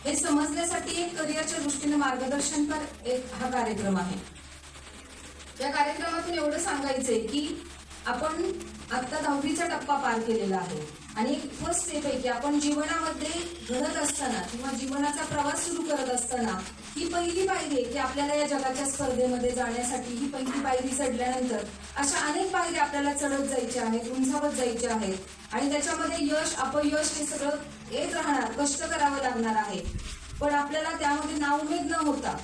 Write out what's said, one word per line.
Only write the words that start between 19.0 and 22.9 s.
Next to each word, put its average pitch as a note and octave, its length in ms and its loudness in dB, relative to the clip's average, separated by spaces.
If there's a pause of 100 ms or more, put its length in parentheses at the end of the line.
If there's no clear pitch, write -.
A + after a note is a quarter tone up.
जाण्यासाठी B3 640 -2
ही C4 160 -2
पहिली C4 220 -2
पायरी C4 360 2
चढल्यानंतर B3 760 0 (320)
अशा C#4+ 300 2
अनेक F4+ 280 0
पायऱ्या E4+ 300 2
आपल्याला C#4+ 300 2